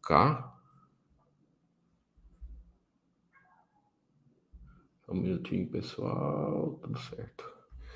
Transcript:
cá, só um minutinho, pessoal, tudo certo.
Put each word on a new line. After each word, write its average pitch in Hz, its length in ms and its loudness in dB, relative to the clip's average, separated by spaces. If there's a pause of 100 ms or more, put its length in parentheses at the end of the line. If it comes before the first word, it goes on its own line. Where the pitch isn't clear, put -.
cá, 92 520 6 (4000)
só - 80 -6
um 92 80 2
minutinho, 92 480 0
pessoal, - 1120 0
tudo - 160 -6
certo. - 460 -12 (500)